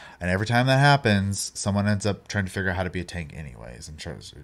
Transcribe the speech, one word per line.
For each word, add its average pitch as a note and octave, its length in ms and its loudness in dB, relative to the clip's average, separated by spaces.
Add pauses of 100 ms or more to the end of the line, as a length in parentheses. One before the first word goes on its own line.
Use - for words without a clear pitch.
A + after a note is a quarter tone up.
(180)
And F2 120 -2
every G2 160 0
time A#2+ 220 2
that C3 100 6
happens, G#2+ 760 4
someone G2+ 320 0
ends G#2 200 0
up G2+ 200 -2
trying G2+ 200 -2
to F#2 40 -6
figure F#2+ 200 -2
out F2 60 0
how F#2 80 0
to F#2 60 -2
be F2+ 100 -4
a E2+ 40 -4
tank E2 300 -10
anyways, A#1+ 520 -14
and D#2 120 -14
tries, C2+ 340 -12 (120)